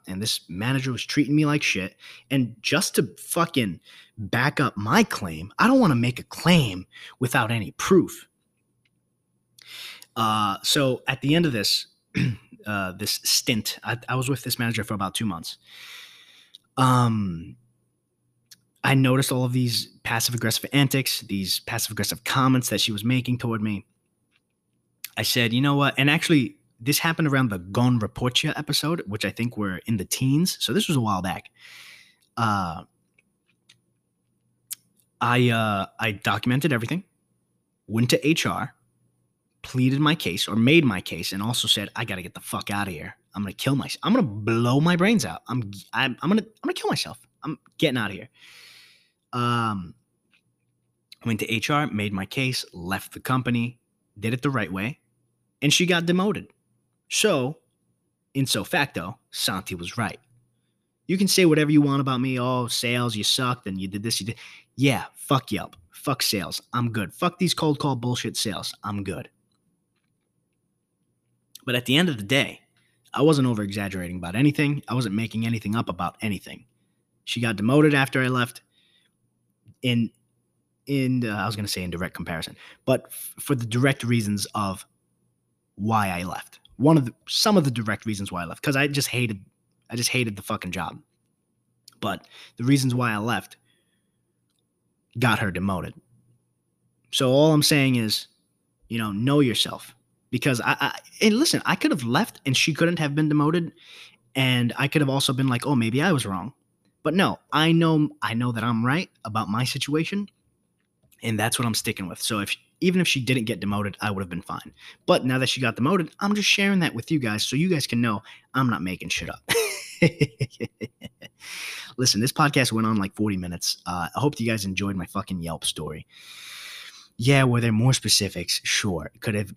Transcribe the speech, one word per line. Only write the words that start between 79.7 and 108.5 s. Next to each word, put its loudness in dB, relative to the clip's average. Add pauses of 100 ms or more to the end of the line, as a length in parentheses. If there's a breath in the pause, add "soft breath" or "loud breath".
in, 2 (760)
in, 0
uh, -4
I -2
was -4
gonna -6
say -6
in -6
direct -6
comparison, -8 (300 loud breath)
but 2
f-, -16
for -2
the -4
direct 0
reasons 0
of -4 (920)
why 0
I -4
left. -12 (180)
One 6
of 2
the, -6 (140)
some 2
of 6
the 0
direct -4
reasons -4
why -6
I -8
left, -12
'cause -2
I 4
just -2
hated, -4 (440)
I -10
just -2
hated -2
the -12
fucking -8
job. -8 (1000)
But -4 (300 loud breath)
the -6
reasons 4
why 0
I -2
left -4 (1600)
got 2
her -2
demoted. -2 (1200)
So 2
all 8
I'm 4
saying 4
is, 0 (600)
you -4
know, -2
know 4
yourself. -2 (360)
Because 0
I, 2
I, -2 (220)
and 6
listen, 2
I 2
could 0
have -2
left 0
and 2
she 2
couldn't 2
have 0
been 2
demoted. 2 (600 loud breath)
And 2
I 0
could 2
have 2
also 0
been 0
like, -2
"Oh, 2
maybe 2
I 2
was 0
wrong." -6 (500)
But 0
no, 2 (120)
I 4
know, 4 (100)
I -4
know 0